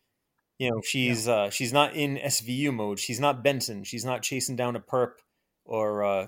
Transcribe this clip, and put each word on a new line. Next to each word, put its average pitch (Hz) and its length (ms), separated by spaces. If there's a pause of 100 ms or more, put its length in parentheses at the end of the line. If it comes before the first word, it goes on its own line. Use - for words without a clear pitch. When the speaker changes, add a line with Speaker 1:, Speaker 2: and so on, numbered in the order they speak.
(580)
Speaker 1:
You 127 140
know, 110 120
she's, 120 440
Speaker 2:
Yeah. 120 60
Speaker 1:
uh, 101 180
she's 120 200
not 143 240
in 143 220
S 135 220
V 117 140
U 143 180
mode. 104 260
She's 113 220
not 135 240
Benson. 117 400
She's 110 200
not 123 200
chasing 131 320
down 120 200
a 117 40
perp 127 320 (540)
or, 107 380
uh, 98 240